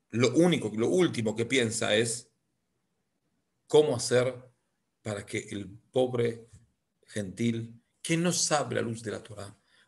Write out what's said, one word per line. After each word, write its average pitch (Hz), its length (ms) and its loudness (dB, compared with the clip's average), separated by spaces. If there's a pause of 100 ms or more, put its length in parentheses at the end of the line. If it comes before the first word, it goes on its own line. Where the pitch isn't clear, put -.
(120)
lo 117 240 2
único, 151 400 4
lo 110 140 0
último 120 460 2
que 117 120 -2
piensa 110 480 0
es 117 340 0 (1400)
cómo 151 300 4
hacer 123 400 0 (680)
para 104 240 -8
que 110 140 -6
el 101 280 -8 (240)
pobre 120 580 -2 (580)
gentil 113 760 -6 (180)
que - 160 -2
no 170 160 0
sabe 139 440 -2
la 110 60 0
luz 113 200 -6
de 110 100 -8
la 98 120 -10
Torá 101 340 -16 (300)